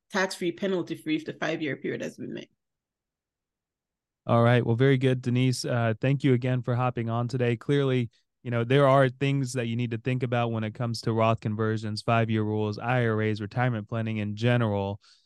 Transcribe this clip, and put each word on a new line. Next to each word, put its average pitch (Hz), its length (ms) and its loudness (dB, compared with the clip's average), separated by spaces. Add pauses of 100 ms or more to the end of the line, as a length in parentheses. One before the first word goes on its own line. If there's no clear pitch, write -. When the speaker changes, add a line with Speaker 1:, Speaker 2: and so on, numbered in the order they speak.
(120)
Speaker 1:
tax-free, 190 400 -2
penalty-free 165 640 -4
if 156 80 -6
the - 100 -10
five-year 156 420 -4
period - 260 -8
has - 140 -10
been - 180 -12
met. - 140 -14 (1800)
Speaker 2:
All 117 160 4
right. 120 240 6
Well, 117 100 2
very 135 220 4
good, 131 240 0
Denise. 123 420 0
Uh, 117 360 0
thank 135 240 0
you 135 100 6
again 127 280 0
for 123 120 -4
hopping 123 340 -2
on 117 200 -2
today. 120 280 0
Clearly, 131 540 0 (340)
you 120 60 -8
know, 117 120 0
there 135 240 4
are 135 220 6
things 135 460 -2
that 123 120 -2
you 117 100 -4
need 120 140 -2
to 113 80 -4
think 127 240 -2
about 120 300 0
when 110 120 -2
it 107 80 -4
comes 117 300 -4
to 117 100 -2
Roth 113 280 2
conversions, 110 640 -4
five-year 113 400 2
rules, 107 360 -2
I 120 280 0
R 110 160 0
As, 107 180 0
retirement 110 480 -2
planning 110 300 -4
in 104 180 -4
general. 107 640 0 (260)